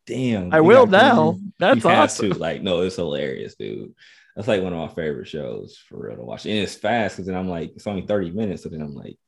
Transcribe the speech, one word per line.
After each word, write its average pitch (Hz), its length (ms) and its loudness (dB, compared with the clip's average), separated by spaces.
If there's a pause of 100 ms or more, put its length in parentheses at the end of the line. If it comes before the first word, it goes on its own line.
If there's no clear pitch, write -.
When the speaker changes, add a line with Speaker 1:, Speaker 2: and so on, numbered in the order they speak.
Speaker 1:
"Damn, 117 460 -2
Speaker 2:
I 160 80 4
Speaker 1:
we 165 80 8
Speaker 2:
will 247 180 10
Speaker 1:
got 196 140 6
Kareem." 247 160 6
Speaker 2:
now. 165 240 2 (200)
That's 147 260 2
Speaker 1:
You 165 60 4
have 196 120 6
Speaker 2:
awesome. - 300 0
Speaker 1:
to. - 60 -8
Like, 80 220 -4
no, 87 200 0
it's 92 160 -2
hilarious, 69 580 -4
dude. 52 380 -10 (420)
That's, 104 140 -6
like, 101 140 2
one 90 100 -4
of 82 60 -6
my 76 140 -8
favorite 76 340 -6
shows, 60 500 -10 (100)
for - 200 -14
real, 57 100 -12
to 58 60 -14
watch. 57 220 -12
And 107 120 -2
it's 95 180 -4
fast 107 400 -2
'cause 92 120 -10
then 95 80 -4
I'm 92 120 -4
like, 82 280 -6
it's - 120 -12
only 98 180 -6
thirty 98 260 -2
minutes, 98 320 -6
so - 60 -10
then 78 120 -12
I'm 73 140 -12
like, 50 200 -16 (120)